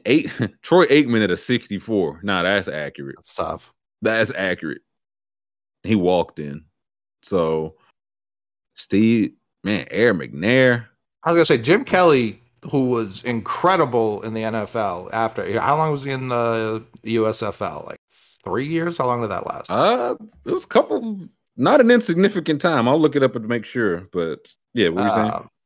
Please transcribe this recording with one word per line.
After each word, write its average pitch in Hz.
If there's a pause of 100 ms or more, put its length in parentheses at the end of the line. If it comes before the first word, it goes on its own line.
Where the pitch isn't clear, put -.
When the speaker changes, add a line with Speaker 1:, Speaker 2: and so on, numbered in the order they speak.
Speaker 1:
eight, 143 (160)
<laughs> -
Troy 175
Aikman 120
at 92
a 87
sixty-four. 95
Nah, 95
that's 95
accurate. 71
Speaker 2:
That's -
tough. 80 (280)
Speaker 1:
That's 110
accurate. 90 (1000)
He 107
walked 90
in. 73 (600)
So, 80 (1000)
Steve, 110 (300)
man, 98
Aaron 101
McNair. 117 (380)
Speaker 2:
I 165
was 170
gonna 160
say, 143
Jim 170
Kelly, 143 (300)
who 131
was 110
incredible 120
in 110
the 113
N 110
F 107
L 92
after, 110
how 143
long 156
was 139
he 139
in 131
the 113 (200)
U 110
S 110
F 104
L? 80
Like, - (440)
three 127
years? 165
How 127
long 120
did 104
that 90
last? -
Speaker 1:
Uh, 233 (300)
it -
was 370
a -
couple, 226 (380)
not 214
an 233
insignificant 180
time. 131
I'll 147
look 147
it 139
up 123
to 123
make 110
sure, 95
but 82 (200)
yeah, 101
what 87
were 120
you 110
saying? 95
Speaker 2:
Uh, - (220)